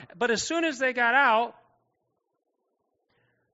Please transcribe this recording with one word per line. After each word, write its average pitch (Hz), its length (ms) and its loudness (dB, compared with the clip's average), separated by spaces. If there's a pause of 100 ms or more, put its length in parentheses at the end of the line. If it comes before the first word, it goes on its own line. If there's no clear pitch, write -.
(160)
But 226 140 -2
as 214 140 -2
soon 330 200 -4
as 311 140 -4
they 254 160 -2
got 240 220 0
out, 240 400 2 (2000)